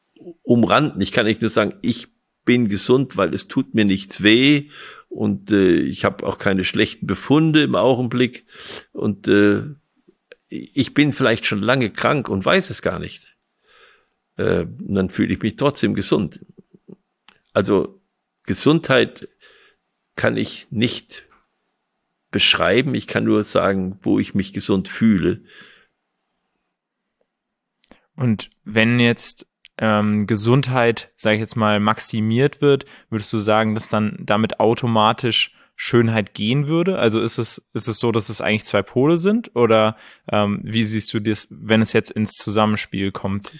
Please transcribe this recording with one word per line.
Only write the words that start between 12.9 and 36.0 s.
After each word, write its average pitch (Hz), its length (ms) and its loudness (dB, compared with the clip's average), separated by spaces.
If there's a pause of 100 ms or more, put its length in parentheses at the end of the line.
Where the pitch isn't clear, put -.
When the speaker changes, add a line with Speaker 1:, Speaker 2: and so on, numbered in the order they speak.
Speaker 1:
nicht. - 360 -16 (1040)
Äh, 90 240 0
und 95 340 -8
dann 92 140 0
fühle - 240 -2
ich 95 80 -6
mich - 160 -4
trotzdem 135 360 0
gesund. - 460 -2 (1160)
Also 95 480 0 (440)
Gesundheit 135 800 0 (880)
kann 113 220 -2
ich - 340 -8
nicht - 540 -4 (1080)
beschreiben. 107 640 2
Ich - 120 -6
kann 110 180 -2
nur 107 180 2
sagen, 95 580 -2
wo 101 180 0
ich 104 140 -4
mich 98 200 -2
gesund 98 340 -2
fühle. 98 540 2 (2750)
Speaker 2:
Und 117 340 -2 (140)
wenn 113 360 2
jetzt, - 480 -2 (320)
ähm, 104 480 0
Gesundheit, 120 920 0
sag 107 180 0
ich 107 40 0
jetzt 110 160 -8
mal, 107 240 2
maximiert 110 800 0
wird, 139 240 2 (240)
würdest 107 220 -4
du 113 60 -2
sagen, 107 380 2
dass 110 140 -8
dann 107 300 -2
damit 107 400 -2
automatisch 113 920 0 (220)
Schönheit 113 580 0